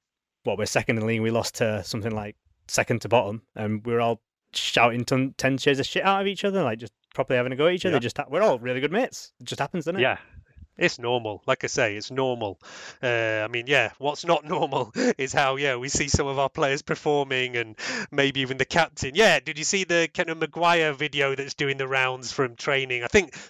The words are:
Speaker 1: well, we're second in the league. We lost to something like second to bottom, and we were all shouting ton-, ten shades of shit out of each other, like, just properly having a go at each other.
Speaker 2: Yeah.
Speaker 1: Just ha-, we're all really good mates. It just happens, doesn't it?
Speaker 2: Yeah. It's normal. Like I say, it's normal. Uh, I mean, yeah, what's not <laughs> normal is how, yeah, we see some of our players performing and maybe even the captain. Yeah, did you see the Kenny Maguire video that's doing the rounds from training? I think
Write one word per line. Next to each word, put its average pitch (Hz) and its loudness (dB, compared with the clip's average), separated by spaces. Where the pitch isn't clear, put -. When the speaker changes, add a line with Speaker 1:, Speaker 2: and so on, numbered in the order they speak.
Speaker 1:
well, 104 0
we're 107 -2
second 123 0
in 110 -2
the 107 -2
league. 113 0
We 113 0
lost 117 -2
to 107 0
something 110 -6
like 107 -8
second - 0
to 101 -8
bottom, 110 2
and 107 -4
we 117 -2
were 117 2
all 117 0
shouting 120 2
ton-, 135 0
ten 131 0
shades 139 2
of 131 0
shit - -4
out 196 2
of 196 0
each 196 -6
other, 196 0
like, 113 -2
just 117 -16
properly 131 0
having 127 0
a - -10
go 147 4
at 180 4
each 185 -2
other. 175 2
Speaker 2:
Yeah. - 2
Speaker 1:
Just 117 -4
ha-, 139 0
we're 151 4
all 170 6
really 123 -2
good 147 0
mates. - -2
It 123 -18
just - -6
happens, 156 -4
doesn't 170 -2
it? 120 4
Speaker 2:
Yeah. 120 2
It's 170 0
normal. 117 -2
Like 131 0
I 123 0
say, 110 0
it's 107 -10
normal. 123 -2
Uh, 131 0
I 110 -4
mean, 120 -6
yeah, 127 2
what's 147 -4
not 156 2
<laughs> 151 -8
normal 139 -2
is 220 0
how, 135 2
yeah, 139 0
we 127 -6
see 143 -2
some 143 2
of 139 -2
our 139 2
players 143 0
performing 135 0
and 113 -4
maybe 139 0
even 131 -2
the 131 2
captain. 151 0
Yeah, 180 6
did 151 -8
you 156 -6
see 190 0
the 165 2
Kenny 165 -4
Maguire 160 2
video 139 0
that's 135 -6
doing 139 -2
the 135 -4
rounds 131 0
from 123 -2
training? 131 -2
I 120 0
think 180 2